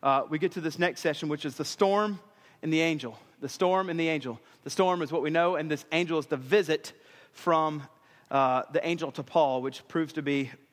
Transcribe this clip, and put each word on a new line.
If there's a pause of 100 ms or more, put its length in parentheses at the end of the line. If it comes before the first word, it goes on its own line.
Uh,
we
get
to
this
next
session,
which
is
the
storm (420)
and
the
angel. (240)
The
storm
and
the
angel. (240)
The
storm
is
what
we
know,
and
this
angel
is
the
visit (380)
from, (480)
uh, (100)
the
angel
to
Paul,
which
proves
to
be (200)